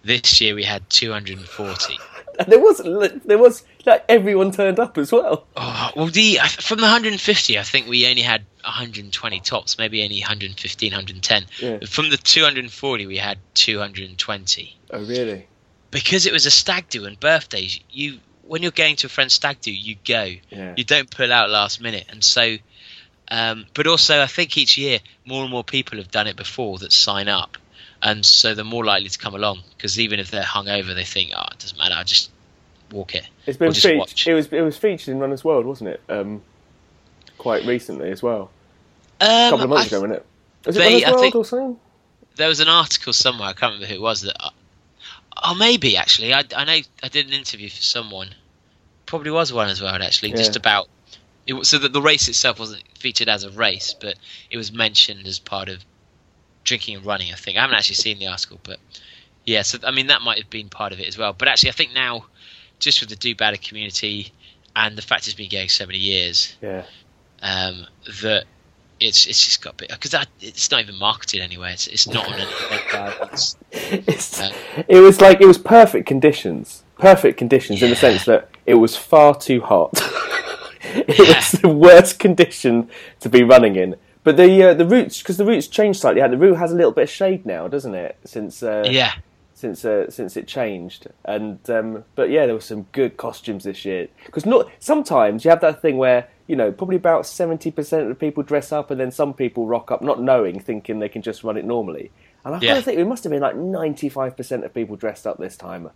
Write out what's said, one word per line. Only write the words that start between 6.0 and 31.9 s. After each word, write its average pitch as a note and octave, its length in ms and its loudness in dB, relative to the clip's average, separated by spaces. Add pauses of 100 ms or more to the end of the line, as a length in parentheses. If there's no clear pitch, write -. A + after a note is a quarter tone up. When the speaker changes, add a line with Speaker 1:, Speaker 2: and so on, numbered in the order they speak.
Speaker 1:
the, G3+ 320 2
I, - 80 2
from - 320 -6
the A3 80 2
hundred G#3+ 340 0
fifty, A#2+ 380 0
I G2+ 40 -8
think A#2+ 240 -4
we A#2+ 200 0
only B2 160 0
had A2+ 220 -2 (180)
a G#2 80 -10
hundred A2 320 -12
and G2 100 -12
twenty G2 280 -8
tops, - 360 -6
maybe A2 260 -4
only G2+ 180 -8
hundred G2+ 380 -8
fifteen, G2+ 320 -8
hundred F#2+ 300 -12
ten. G2+ 240 -2 (160)
Speaker 2:
Yeah. A#2 260 -8
Speaker 1:
From D3+ 220 -4
the C#3+ 80 0
two - 260 2
hundred C3+ 200 -2
and A#2 100 -16
forty, A#2+ 320 -6
we F#2+ 120 -10
had G2 200 -8 (160)
two A2 240 0
hundred G2 320 -12
and F#2 80 -18
twenty. - 580 -8 (140)
Speaker 2:
Oh, G#2 140 -12
really? A2 420 -8 (460)
Speaker 1:
Because F3 360 -2
it D#3+ 40 0
was D#3+ 140 0
a C#3+ 60 2
stag F3+ 380 0
do G#2 160 -10
and G2+ 140 -16
birthdays, C#3 600 -2 (100)
you, C#3 300 -12 (260)
when D#3+ 160 -10
you're F3 100 -4
going D#3 260 0
to C3+ 100 -6
a - 20 -14
friend's C3 240 -2
stag C#3+ 260 -4
do, A2 140 -10
you G#2 220 -14 (100)
go. G#2+ 280 -4 (180)
Speaker 2:
Yeah. F#2+ 260 -16
Speaker 1:
You B2 60 -6
don't C#3 260 -2
pull B2 240 -2
out A2 160 2
last G#2 320 -2
minute. G#2+ 300 -10
And G#2+ 120 -6
so, A2+ 340 0 (760)
um, A2+ 420 -6
but D3 140 -4
also, D#3 340 2
I C3+ 60 0
think E3+ 280 -6
each C#3 220 2
year, C3+ 220 -4 (260)
more C3 160 -8
and C3 100 -8
more A#2+ 120 -6
people C3 340 -6
have F#2 140 -14
done G#2+ 160 -2
it G2+ 100 -8
before G#2 400 -10
that F#2+ 160 -4
sign G2+ 340 0
up. G2 300 -6 (460)
And G#2+ 200 -2
so - 300 4
they're G#2+ 100 -8
more A2+ 220 -6
likely G2 240 0
to - 80 -10
come G#2 160 -10
along, G2 280 -6 (180)
'cause G2 200 -8
even G#2+ 200 -2
if F#2 100 -10
they're G2+ 140 -6
hungover, G2 500 -6
they F2+ 100 -8
think, F2+ 320 -6
"Oh, G1+ 160 -10
it - 80 -20
doesn't - 180 -18
matter, E2+ 180 -4